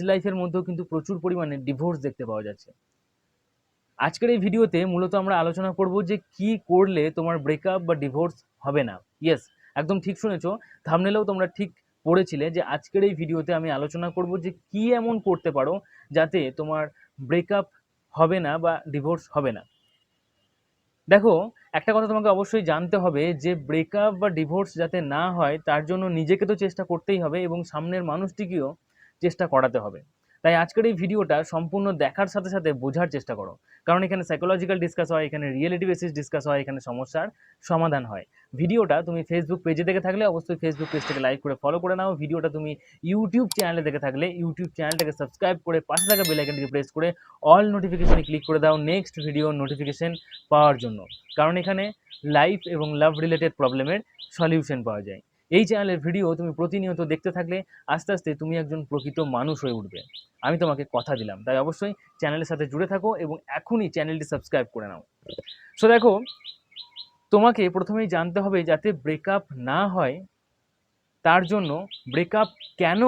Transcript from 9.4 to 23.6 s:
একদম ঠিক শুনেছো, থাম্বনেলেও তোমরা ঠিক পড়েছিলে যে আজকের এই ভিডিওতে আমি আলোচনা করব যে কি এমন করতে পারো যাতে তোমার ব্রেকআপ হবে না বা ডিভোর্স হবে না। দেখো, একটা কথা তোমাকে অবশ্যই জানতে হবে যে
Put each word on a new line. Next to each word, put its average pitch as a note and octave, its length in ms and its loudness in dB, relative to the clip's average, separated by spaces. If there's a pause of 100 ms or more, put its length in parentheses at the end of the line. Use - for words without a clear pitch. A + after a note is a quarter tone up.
একদম D#3+ 260 -2
ঠিক F#3+ 180 -4
শুনেছো, F3+ 260 -2 (380)
থাম্বনেলেও F#3+ 420 2
তোমরা F#3 180 0 (100)
ঠিক G3 120 -4 (360)
পড়েছিলে E3 400 2 (100)
যে F3 60 0 (140)
আজকের F#3+ 320 -2
এই G3+ 140 2
ভিডিওতে E3 380 -4
আমি D#3+ 180 -4
আলোচনা D3+ 300 -6 (100)
করব F3 140 -2 (140)
যে F#3 60 -6 (200)
কি G#3 120 -2 (160)
এমন A#3 160 -2 (120)
করতে F3 300 0
পারো C#3 160 0 (440)
যাতে D#3+ 220 2 (200)
তোমার D#3 240 -2 (460)
ব্রেকআপ F3 380 0 (520)
হবে E3 260 4
না D3 80 -2 (100)
বা E3 100 2 (200)
ডিভোর্স D3+ 300 -4 (120)
হবে C3+ 220 0
না। F2+ 40 -16 (1500)
দেখো, G3+ 260 8 (440)
একটা F#3 180 0
কথা A3 160 2
তোমাকে G#3+ 240 2
অবশ্যই G3 360 0
জানতে E3+ 320 0
হবে D3+ 200 2 (200)
যে E3+ 80 0 (180)